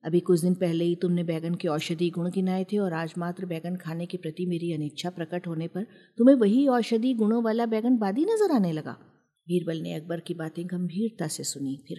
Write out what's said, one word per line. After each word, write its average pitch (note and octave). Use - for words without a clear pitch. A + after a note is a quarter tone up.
अभी D#3+
कुछ F3
दिन F3+
पहले E3+
ही F3
तुमने F3
बैंगन E3
के F3
औषधि D#3+
गुण F3
गिनाए F#3
थे G#3
और F#3+
आज D#3+
मात्र F3
बैंगन E3+
खाने E3+
के F3+
प्रति F3+
मेरी E3+
अनिच्छा D3+
प्रकट F3
होने E3
पर F#3+
तुम्हें C4
वही A#3+
औषधि B3
गुणों A3
वाला A3+
बैंगन A3+
बादी G#3+
नजर G#4
आने F#3+
लगा।" D3
बीरबल E3+
ने E3+
अकबर E3+
की F3
बातें E3+
गंभीरता F3+
से -
सुनी, C#3
फिर E3+